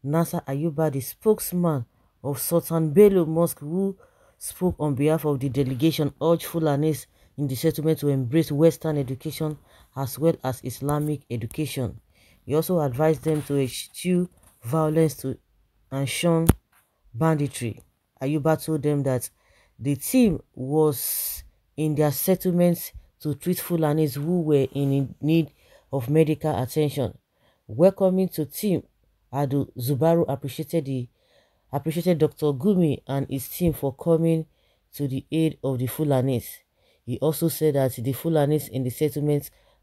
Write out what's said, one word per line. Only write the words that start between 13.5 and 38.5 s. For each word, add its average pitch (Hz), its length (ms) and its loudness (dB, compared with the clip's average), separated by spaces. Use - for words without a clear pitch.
eschew 180 680 -2
violence 156 520 2
to, - 220 -8
and 135 160 -2
shun 165 400 0
banditry. 143 680 0
Ayuba 151 420 0
told 156 200 -2
them 147 200 2
that 127 260 -2
the 135 160 -2
team - 460 2
was 143 920 -2
in 151 200 0
their 147 160 4
settlements 175 800 0
to 147 140 -4
treat 180 220 -2
Fulanis 156 580 0
who 170 260 0
were 143 320 4
in 139 480 0
need 156 300 2
of 131 180 -4
medical 151 520 2
attention. 139 560 -2
Welcoming 185 640 2
to 151 160 -4
team, 180 380 -2
Adu 139 440 -2
Zubaru 147 520 2
appreciated 143 560 -4
the, 131 240 -6
appreciated 165 460 0
Doctor 147 340 0
Gumi 170 540 2
and 139 200 -2
his 135 220 -6
team 170 240 0
for 135 200 -4
coming 165 520 2
to 143 140 -4
the 131 240 -4
aid 160 320 0
of 131 160 -2
the 127 80 -2
Fulanis. 135 580 0
He 120 120 -4
also 156 300 0
said 156 260 0
that 131 200 0
the 127 180 -4
Fulanis 151 560 0